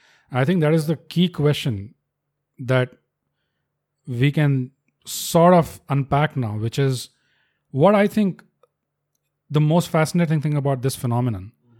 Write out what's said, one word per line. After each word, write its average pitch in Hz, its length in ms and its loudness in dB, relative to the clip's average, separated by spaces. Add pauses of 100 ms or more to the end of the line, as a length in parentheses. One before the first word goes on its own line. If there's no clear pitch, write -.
(320)
I 127 140 0
think 175 160 2
that 151 120 2
is 156 140 0
the 160 80 0
key - 320 -2
question 143 680 -2 (640)
that 127 340 -2 (1120)
we 131 240 0
can 139 400 0 (340)
sort - 480 2
of - 360 0
unpack 143 460 -2
now, 110 220 -4
which 110 220 -4
is 135 300 -2 (600)
what 170 240 4
I 202 120 4
think 202 360 -2 (1080)
the 151 120 2
most 160 280 2
fascinating 160 520 0
thing 147 140 -2
about 139 260 -2
this 131 140 -2
phenomenon 117 560 -4 (280)